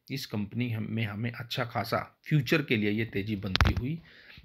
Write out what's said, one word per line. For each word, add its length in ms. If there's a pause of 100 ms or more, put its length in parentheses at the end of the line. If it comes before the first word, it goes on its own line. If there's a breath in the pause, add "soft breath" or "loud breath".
(120)
इस 140
कंपनी 460
हम, 180
में 160
हमें 260
अच्छा 340
खासा 580
फ्यूचर 380
के 160
लिए 140
ये 140
तेज़ी 300
बनती 380
हुई 280 (440 loud breath)